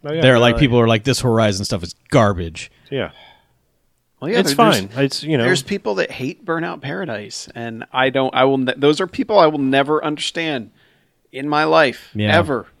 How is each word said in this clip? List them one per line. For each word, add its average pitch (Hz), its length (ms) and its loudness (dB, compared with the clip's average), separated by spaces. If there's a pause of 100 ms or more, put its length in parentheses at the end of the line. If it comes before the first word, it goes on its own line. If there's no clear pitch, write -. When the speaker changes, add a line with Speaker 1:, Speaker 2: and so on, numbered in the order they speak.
Speaker 1:
Oh, 147 80 -6
yeah. 160 100 -2
Speaker 2:
There 131 120 6
are, 117 40 6
like, 120 160 6
Speaker 3:
Really? 151 120 2
Speaker 2:
people 120 140 4
are 113 80 4
like, 113 160 2
"This 131 160 0
Horizon 110 460 2
stuff 92 160 -4
is 87 120 -12 (160)
garbage." 92 600 0 (200)
Speaker 1:
Yeah. 113 200 -6 (1080)
Speaker 3:
Well, 160 100 -6
yeah, 233 100 0
Speaker 1:
It's 143 140 0
Speaker 3:
there, 220 160 6
there's 98 200 0
Speaker 1:
fine. 135 140 -2
It's, - 180 -6
you 151 140 -2
know. 117 80 2
Speaker 3:
there's 143 180 0
people 202 340 -6
that - 140 -4
hate - 340 -10
Burnout 165 360 -6
Paradise, 139 760 -10
and 117 380 -12
I 131 180 2
don't, 131 240 -2
I 127 100 2
will 135 140 2
ne-, 127 180 -2
those 147 240 2
are 185 60 -2
people 214 320 0
I 170 80 6
will 151 120 0
never 139 440 0
understand 151 680 -6 (640)
in 135 160 -8
my 151 160 0
life, 156 500 0
Speaker 2:
Yeah. 107 220 0
Speaker 3:
ever. 143 300 -2 (140)